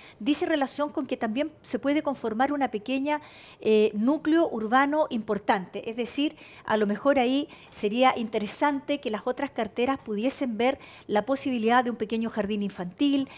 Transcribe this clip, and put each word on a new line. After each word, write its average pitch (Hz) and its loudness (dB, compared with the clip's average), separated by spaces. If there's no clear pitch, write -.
dice 285 0
relación 269 -2
con 294 -6
que - -4
también 247 -4
se - -4
puede 294 0
conformar 254 -2
una 277 0
pequeña, 269 -2
eh, 214 4
núcleo 302 2
urbano 262 2
importante. 208 -2
Es 220 -8
decir, 262 -2
a 220 2
lo 214 2
mejor 240 2
ahí 262 2
sería 240 2
interesante 269 -2
que 254 -6
las 208 -4
otras 254 -4
carteras 247 -2
pudiesen 233 -2
ver 247 2
la 208 2
posibilidad 247 2
de 240 -4
un 233 -4
pequeño 226 -4
jardín 208 -2
infantil, 262 -2